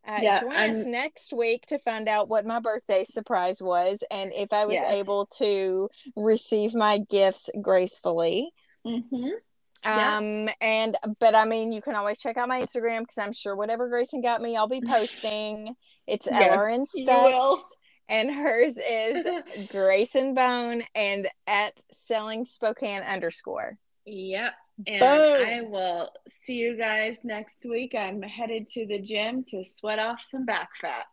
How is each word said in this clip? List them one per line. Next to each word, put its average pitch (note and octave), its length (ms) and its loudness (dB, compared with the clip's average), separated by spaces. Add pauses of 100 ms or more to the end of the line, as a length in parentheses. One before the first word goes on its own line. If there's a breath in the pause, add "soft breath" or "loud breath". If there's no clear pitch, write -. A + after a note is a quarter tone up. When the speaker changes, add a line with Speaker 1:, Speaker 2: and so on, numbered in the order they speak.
Speaker 1:
Uh, G#3+ 140 -4
Speaker 2:
Yeah, G3+ 200 4
Speaker 1:
join A#3+ 120 -4
us A3 320 0
Speaker 2:
I'm A#3 60 -4
Speaker 1:
next C#4 420 -6
week A#3 340 0
to C#4+ 100 -2
find A3 300 -2
out G#3+ 220 2
what G#3+ 160 0
my A3+ 140 -2
birthday G#3+ 440 0
surprise F#3 580 -2
was F#3 480 0
and G3 240 -6
if G3+ 200 -4
I G#3+ 120 2
was G#3 100 0
Speaker 2:
Yes. G3 180 0
Speaker 1:
able G3+ 320 0 (120)
to G3 520 0 (260 loud breath)
receive A3 580 2
my G#3+ 260 4 (100)
gifts G3 400 4 (120)
gracefully. F#3 880 2 (340 soft breath)
Speaker 2:
Mm-hmm. A#3+ 420 -6 (580)
Yeah. G#3+ 320 4
Speaker 1:
Um, G#3+ 320 -2 (120)
and, A3 360 2 (220)
but, A3 160 6
I A3 100 8
mean, A3+ 260 0
you G#3+ 100 -6
can B3+ 140 -6
always G#3 220 -2
check A#3+ 200 -6
out B3 120 -2
my B3+ 120 -2
Instagram A#3 460 -4
'cause - 100 -12
I'm G#3 160 -6
sure G3+ 220 -6
whatever A3+ 320 -4
Grayson B3 340 -2
got A#3 200 0
me, A#3 160 -4
I'll G#3+ 100 2
be B3+ 140 -4
Speaker 2:
<laughs> A#3+ 60 -6
Speaker 1:
posting. G#3+ 880 -2 (320 soft breath)
It's - 220 -2
Speaker 2:
Yes, G3+ 220 6
Speaker 1:
L G3 80 4
R G#3 100 2
N B3+ 240 0
Speaker 2:
you C4+ 120 -2
will. C4 520 6
Speaker 1:
Stutz, - 20 -4 (500 soft breath)
and A3 240 0
hers C4+ 440 2
is A3+ 500 -2 (220)
Speaker 2:
<laughs> G3+ 200 -12
Speaker 1:
Grayson G#3 640 2
Bone A#3+ 500 2 (120)
and G3+ 320 0 (180)
at G#3 280 0 (180)
selling A3 540 -4
spokane G#3+ 580 -4
underscore. F#3 760 -6 (280)
Speaker 2:
Yep. G3 480 -6 (340)
And G#3 140 -4
Speaker 1:
Boom. C#4+ 460 6
Speaker 2:
I A#3 140 -4
will F#3 480 -4 (180)
see - 280 -12
you A#3 220 -2
guys A3 460 -2
next G#3+ 420 -10
week. B3 300 -4
I'm G#3 260 -4
headed G#3+ 460 -8
to A3+ 200 -8
the G3+ 120 -4
gym A3 500 -4
to F#3 140 -10
sweat G#3+ 360 -6
off A#3 220 -4
some C4 240 -8
back G3+ 300 -4
fat. B2+ 380 -8